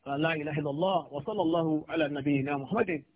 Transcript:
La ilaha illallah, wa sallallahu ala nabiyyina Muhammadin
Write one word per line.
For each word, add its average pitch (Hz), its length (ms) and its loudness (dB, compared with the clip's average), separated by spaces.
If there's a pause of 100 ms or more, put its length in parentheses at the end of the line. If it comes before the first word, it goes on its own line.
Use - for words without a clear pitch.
La 147 300 0
ilaha 147 240 -4
illallah, 160 380 0 (120)
wa 143 120 -6
sallallahu 165 640 0
ala 156 220 0
nabiyyina 143 500 0
Muhammadin 165 440 0 (140)